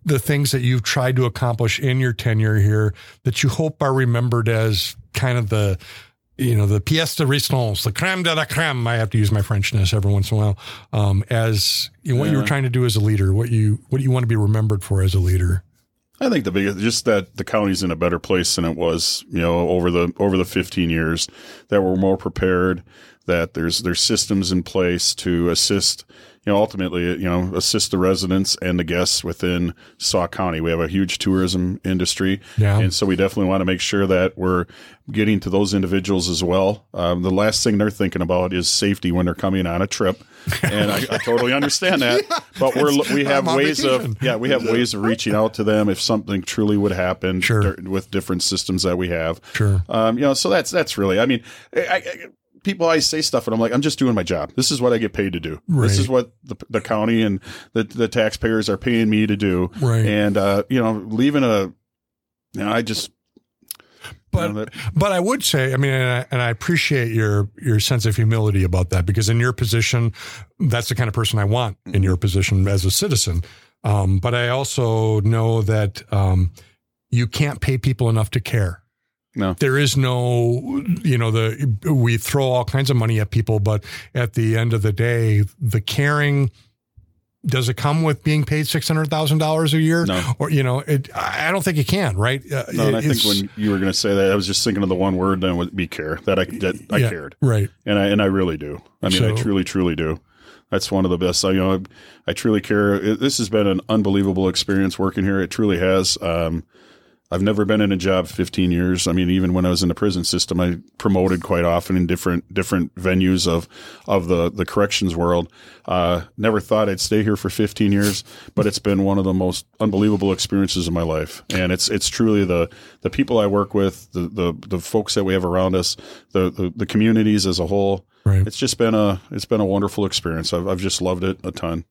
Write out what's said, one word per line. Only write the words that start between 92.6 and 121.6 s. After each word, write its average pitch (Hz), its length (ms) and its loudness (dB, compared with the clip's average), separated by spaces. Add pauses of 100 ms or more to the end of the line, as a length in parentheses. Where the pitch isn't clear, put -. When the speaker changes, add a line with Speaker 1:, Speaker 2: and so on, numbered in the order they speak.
Speaker 2:
No, 110 140 0
and 107 100 2
I - 20 0
Speaker 1:
it's 139 240 0
Speaker 2:
think 101 320 0
when 107 80 -4
you 104 80 2
were 98 80 2
gonna 95 140 0
say 101 200 0
that, 98 180 4
I 101 40 4
was 98 100 0
just 98 180 -2
thinking 101 200 0
of 95 60 0
the 92 60 2
one 92 200 2
word, 92 260 2
then 92 100 0
it 87 40 0
would 87 200 -2
be 90 120 -2
care, 78 380 -6
that 98 120 2
I, 92 80 2
that 87 460 -6
I 104 60 0
Speaker 1:
Yeah, 117 120 2
Speaker 2:
cared. - 320 -12
Speaker 1:
right. 110 280 2 (160)
Speaker 2:
And 104 120 0
I, 98 100 2
and 104 140 2
I 104 40 4
really 95 320 0
do. 73 240 -10 (200)
I 95 80 -2
mean, 92 140 2
I 110 60 2
Speaker 1:
So 107 80 0
Speaker 2:
truly, 104 260 0
truly 90 320 0
do. 80 240 -4 (500)
That's 98 220 -2
one 95 140 2
of 90 60 0
the 90 60 0
best. 90 280 0
I, 95 60 2
you 95 80 2
know, 95 160 2
I, - 560 -10
I - 20 -2
truly 107 280 2
care. 101 340 2
It, 104 260 0
this 135 160 0
has 113 120 -2
been 104 180 2
an 92 200 2
unbelievable 98 600 2
experience 95 500 -2
working 95 240 0
here. 98 160 0
It 90 100 -2
truly 101 300 0
has. 92 420 0
Um, 82 440 -2 (640)
I've 90 120 0
never 104 200 2
been 107 160 2
in 101 120 2
a 98 60 2
job 92 300 0
fifteen 90 440 -2
years. 90 360 0
I 87 40 0
mean, 87 180 0
even 92 240 2
when 92 100 2
I 90 60 2
was 90 140 0
in 90 60 2
the 85 60 -2
prison 90 280 -2
system, 87 360 -2
I 87 180 0 (200)
promoted 92 460 0
quite 85 200 0
often 87 320 0
in 90 120 2
different, 87 440 -2
different 92 440 -2
venues 92 520 2
of, 82 200 0 (400)
of 95 200 0
the, 85 220 2
the - 160 -4
corrections 101 500 0
world. 87 320 0 (380)
Uh, 87 380 0 (140)
never 110 220 2
thought 107 300 0
I'd 95 100 -4
stay 107 220 0
here 104 140 2
for 104 160 -4
fifteen 104 400 0
years, 101 320 0 (320)
but 104 100 2
it's 101 140 -2
been 98 240 0
one 98 160 2
of 92 60 0
the 95 80 0
most 92 340 -2 (120)
unbelievable 101 540 2
experiences 92 540 -2
of 87 80 -2
my 85 80 0
life. 78 400 -4 (100)
And 90 180 0